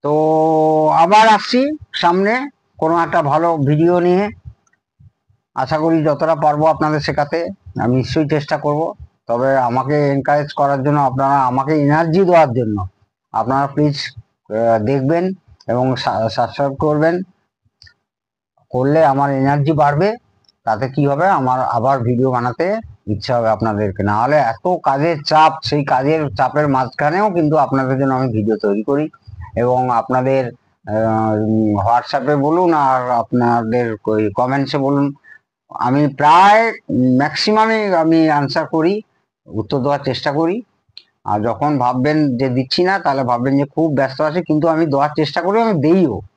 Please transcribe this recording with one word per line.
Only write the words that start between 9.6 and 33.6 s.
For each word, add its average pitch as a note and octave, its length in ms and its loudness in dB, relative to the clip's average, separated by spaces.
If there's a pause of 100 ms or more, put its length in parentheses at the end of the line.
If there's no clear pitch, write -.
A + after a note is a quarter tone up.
এনকারেজ C#3+ 420 -2
করার C#3 300 0
জন্য, D3 160 2
আপনারা C3+ 400 0
আমাকে C3 420 0
এনার্জি D#3+ 440 2
দেওয়ার E3 280 4
জন্য G#2+ 340 -2 (440)
আপনারা C3 360 -2
প্লিজ, C#3+ 300 0 (520)
আহ, A2+ 340 2
দেখবেন D3 500 0 (340)
এবং B2+ 280 0
সা-, A2+ 340 -2
সাবস্ক্রাইব C3+ 460 -2
করবেন, D#3 480 0 (1500)
করলে C#3+ 360 2
আমার C#3 260 2
এনার্জি C#3 400 0
বাড়বে। D3+ 440 2 (480)
তাতে A#2 260 -2
কি C#3 180 0
হবে, D3 200 0
আমার C3 320 2
আবার B2+ 400 0
ভিডিও B2 320 0
বানাতে B2+ 480 -2 (280)
ইচ্ছা G#2+ 300 -4
হবে A2+ 120 0
আপনাদেরকে। G#2 540 -2
না G#2 200 0
হলে C#3 120 0
এত C#3+ 480 0
কাজের D3 420 0
চাপ, D#3 280 4 (100)
সেই D3 220 -2
কাজের D3 500 -2
চাপের C#3+ 320 0
মাঝখানেও D3 640 -2
কিন্তু D#3+ 280 0
আপনাদের C3+ 420 0
জন্য C3+ 140 0
আমি C3 180 -2
ভিডিও G#2+ 260 0
তৈরি G#2 260 -2
করি D3 260 -2 (460)
এবং B2+ 340 0
আপনাদের, B2+ 640 0 (360)
আহ, A2 480 0 (520)
WhatsApp-এ B2 480 0
বলুন E3 380 0
আর C3 380 0
আপনাদের A#2+ 840 -2 (120)